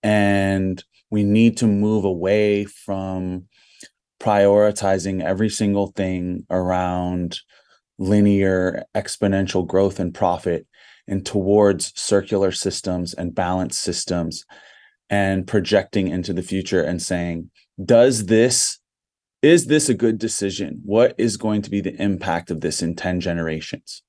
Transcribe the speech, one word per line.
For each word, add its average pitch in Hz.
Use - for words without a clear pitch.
And 98
we 104
need 107
to 123
move 104
away 101
from 92
prioritizing 101
every 95
single 101
thing 90
around 90
linear 95
exponential 95
growth 95
and 90
profit 87
and 98
towards 101
circular 98
systems 90
and 87
balanced 92
systems 85
and 98
projecting 98
into 90
the 90
future 95
and 85
saying, 87
"Does 117
this, 113
is 151
this 151
a 127
good 113
decision? 98
What 110
is 107
going 107
to 87
be 101
the 90
impact 87
of 80
this 78
in 82
ten 90
generations? 82